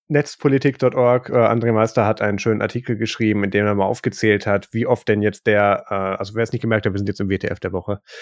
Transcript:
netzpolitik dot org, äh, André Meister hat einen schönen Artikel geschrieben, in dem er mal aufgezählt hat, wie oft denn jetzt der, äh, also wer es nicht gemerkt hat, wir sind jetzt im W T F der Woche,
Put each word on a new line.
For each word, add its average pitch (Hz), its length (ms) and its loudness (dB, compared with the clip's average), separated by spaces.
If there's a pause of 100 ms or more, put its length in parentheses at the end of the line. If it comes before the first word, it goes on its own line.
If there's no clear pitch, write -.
netzpolitik 139 720 0
dot 127 160 2
org, 123 340 2
äh, - 60 -2
André 113 380 4
Meister 110 340 2
hat 107 160 0
einen 101 160 0
schönen 107 240 -2
Artikel 120 340 -4
geschrieben, 107 480 0
in 98 60 -2
dem 104 160 2
er 104 80 2
mal 98 100 2
aufgezählt 107 600 0
hat, 101 260 0
wie 117 140 -2
oft 123 200 0
denn 107 160 2
jetzt 104 240 -2
der, 101 440 2
äh, 104 40 -4
also 98 400 -4
wer 117 80 -2
es 113 100 -4
nicht 120 100 -4
gemerkt 113 240 0
hat, 95 60 0
wir 98 60 -4
sind 101 100 -4
jetzt 98 120 -4
im 101 80 -2
W 95 100 0
T - 80 -6
F - 140 -6
der 92 120 -6
Woche, 98 280 -6 (220)